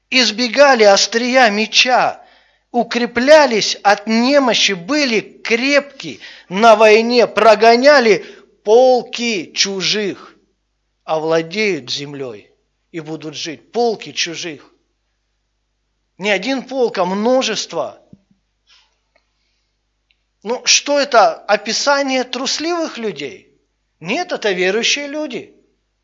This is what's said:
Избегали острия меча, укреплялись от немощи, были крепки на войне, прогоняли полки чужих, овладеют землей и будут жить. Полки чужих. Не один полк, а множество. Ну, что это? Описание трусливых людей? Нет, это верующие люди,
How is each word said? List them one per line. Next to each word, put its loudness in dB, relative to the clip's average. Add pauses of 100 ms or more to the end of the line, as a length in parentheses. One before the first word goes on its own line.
(100)
Избегали 2
острия 2
меча, 0 (460)
укреплялись 2
от 0
немощи, 2
были -2
крепки -4 (280)
на 6
войне, 4
прогоняли 4 (460)
полки 0
чужих, -6 (680)
овладеют -4
землей -12 (420)
и -12
будут -12
жить. -14
Полки -4
чужих. -10 (1500)
Не -4
один -2
полк, -4
а 0
множество. -4 (2500)
Ну, -8
что 0
это? 4
Описание -2
трусливых -6
людей? -12 (460)
Нет, -6
это -4
верующие -4
люди, -12 (500)